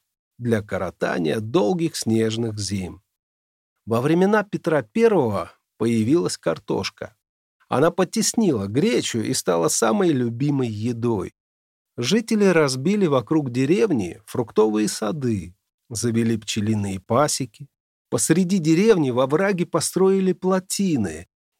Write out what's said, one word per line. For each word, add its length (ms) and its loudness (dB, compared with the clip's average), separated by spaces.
для 240 0
коротания 800 -4
долгих 560 -2
снежных 600 -2
зим. 440 -6
Во 140 -2
времена 420 2
Петра 400 -2
Первого 680 0
появилась 600 0
картошка. 800 -6
Она 220 2
потеснила 760 0
гречу 520 -2
и 160 -2
стала 340 0
самой 420 2
любимой 580 0
едой. 680 -4
Жители 500 0
разбили 600 2
вокруг 440 0
деревни 760 0
фруктовые 600 0
сады, 680 -4
завели 480 0
пчелиные 600 -4
пасеки. 680 -2
Посреди 480 2
деревни 520 4
во 160 0
враге 400 0
построили 640 0
плотины 960 -2